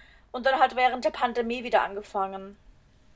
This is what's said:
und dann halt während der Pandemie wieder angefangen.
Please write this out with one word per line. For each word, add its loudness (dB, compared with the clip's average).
und -8
dann 4
halt 4
während 2
der 2
Pandemie -2
wieder 2
angefangen. -6